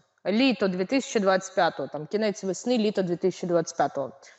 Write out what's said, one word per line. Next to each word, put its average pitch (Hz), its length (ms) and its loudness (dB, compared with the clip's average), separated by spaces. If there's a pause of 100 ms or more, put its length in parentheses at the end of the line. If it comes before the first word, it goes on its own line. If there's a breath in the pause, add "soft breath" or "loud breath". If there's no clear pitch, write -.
(260)
Літо 220 420 4
дві 185 180 0
тисячі 254 340 0
двадцять 190 360 2
п'ятого, 160 340 0
там, 151 180 -8
кінець 208 360 -2
весни, 214 340 -2
літо 208 240 2
дві 175 140 0
тисячі 180 320 -2
двадцять 170 300 0
п'ятого. 139 340 -2 (280 loud breath)